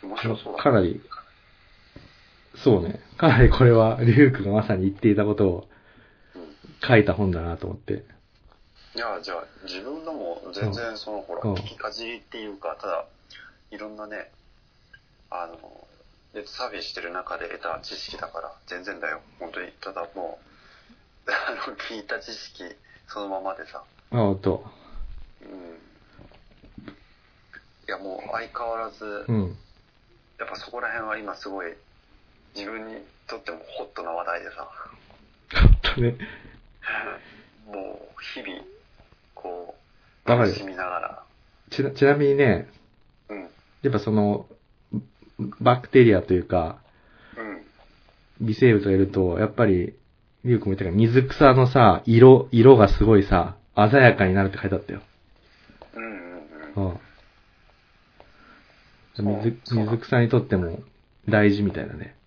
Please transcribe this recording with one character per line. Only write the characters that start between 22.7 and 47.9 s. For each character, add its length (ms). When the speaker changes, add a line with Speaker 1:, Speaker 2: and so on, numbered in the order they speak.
Speaker 1:
そ 120
の 80
ま 120
ま 140
で 120
さ。 160
Speaker 2:
あ、 60
本 240
当。 240
Speaker 1:
う 40
ん。 20
い 1000
や、 80
も 180
う 160
相 160
変 220
わ 80
ら 120
ず、 380
Speaker 2:
う 40
ん。 240
Speaker 1:
や 80
っ 20
ぱ 80
そ 140
こ 100
ら 80
辺 200
は 100
今 160
す 140
ご 180
い、 80
自 160
分 160
に 100
と 100
っ 40
て 100
も 80
ホ 60
ッ 100
ト 80
な 80
話 160
題 160
で 80
さ。 200
Speaker 2:
ホ 140
ッ 40
ト 60
ね。 160
Speaker 1:
<laughs> 720
も 420
う 40
日 80
々、 200
こ 400
う、 40
Speaker 2:
わ 60
か 80
る 60
よ。 40
Speaker 1:
楽 100
し 20
み 100
な 80
が 160
ら。 220
Speaker 2:
ち 120
な-、 100
ち 120
な 100
み 120
に 80
ね、 340
Speaker 1:
う 40
ん。 160
Speaker 2:
や 80
っ 20
ぱ 60
そ 120
の、 360
バ 200
ク 80
テ 160
リ 100
ア 80
と 120
い 60
う 60
か、 320
Speaker 1:
う 60
ん。 240